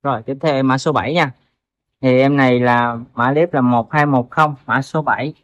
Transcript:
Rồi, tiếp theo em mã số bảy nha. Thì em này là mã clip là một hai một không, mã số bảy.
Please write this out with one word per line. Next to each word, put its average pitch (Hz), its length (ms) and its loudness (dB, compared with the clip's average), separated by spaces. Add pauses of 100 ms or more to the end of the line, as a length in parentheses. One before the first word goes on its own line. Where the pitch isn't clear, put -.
Rồi, 127 200 -4
tiếp 135 180 -8
theo 156 120 0
em 135 140 0
mã 131 100 2
số 156 140 -2
bảy 123 220 -2
nha. 156 180 0 (680)
Thì 127 180 4
em 139 180 2
này 127 220 2
là 120 380 0 (160)
mã 123 200 0
clip 165 200 0
là 143 80 0
một 120 300 0
hai 151 140 2
một 131 240 0
không, 151 260 0 (100)
mã 120 160 -2
số 156 200 -6
bảy. 135 320 -4 (100)